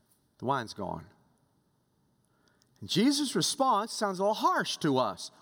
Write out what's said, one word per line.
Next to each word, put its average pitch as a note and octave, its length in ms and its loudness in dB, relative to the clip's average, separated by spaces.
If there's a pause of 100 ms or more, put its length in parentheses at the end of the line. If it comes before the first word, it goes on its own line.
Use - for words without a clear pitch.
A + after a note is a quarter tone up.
(400)
"The A#2 60 -10
wine's B2 280 -4
gone." E2 320 -8 (1800)
And G2+ 80 -12
Jesus' C#4 460 2
response A3 580 2
sounds G3 240 -2
a F#3+ 60 0
little G#3 100 2
harsh C#4+ 440 0
to C#3+ 200 2
us. G#2+ 320 -2 (120)